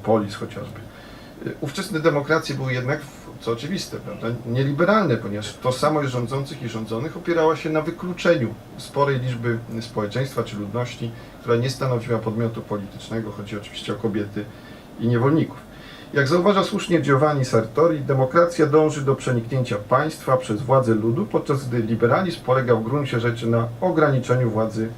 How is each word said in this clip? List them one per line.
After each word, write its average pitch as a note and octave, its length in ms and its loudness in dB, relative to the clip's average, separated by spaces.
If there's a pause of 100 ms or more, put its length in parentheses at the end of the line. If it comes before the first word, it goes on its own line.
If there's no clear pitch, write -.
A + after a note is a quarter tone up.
polis G#2+ 320 2
chociażby. - 440 -12 (680)
Y, - 140 -8
ówczesne D#3 380 -6
demokracje D3 560 2
były C3 180 -2
jednak, B2+ 280 -2
w, - 420 -16
co A#2 80 -2
oczywiste, D3 460 -6
prawda, G#2 300 -8 (180)
nieliberalne, C#3+ 720 2
ponieważ G#2 360 -6
tożsamość C#3+ 580 0
rządzących C3 520 -4
i A#2+ 60 -6
rządzonych A2+ 480 -6
opierała E3 380 2
się D#3 140 -6
na D#3 120 2
wykluczeniu E3 720 0 (240)
sporej C#3 420 0
liczby A#2+ 400 -2 (220)
społeczeństwa A2 640 -4
czy G#2+ 140 -8
ludności, A#2 540 -6 (280)
która B2 160 2
nie B2 140 2
stanowiła A#2+ 500 0
podmiotu A2 420 -2
politycznego. G#2 680 -6
Chodzi G#2 260 -8
oczywiście - 360 -8
o - 20 -4
kobiety G#2 500 -4 (540)
i A2+ 80 0
niewolników. B2+ 500 4 (560)
Jak C#3 140 4
zauważa F3+ 360 6
słusznie F3 380 0
Giovanni C#3 440 4
Sartori, D3 540 4
demokracja C#3 680 4
dąży D3 360 4
do C3+ 140 2
przeniknięcia A#2+ 600 -2 (140)
państwa C#3 480 2
przez G#2+ 240 -2
władzę A#2+ 340 4
ludu, A#2 300 2
podczas - 420 -2
gdy A#2+ 120 0
liberalizm A#2+ 640 2
polega B2 340 4
w A2 80 0
gruncie C3 360 -2
rzeczy A#2 280 -2
na A#2 200 2 (140)
ograniczeniu C3+ 680 2
władzy A2 480 -2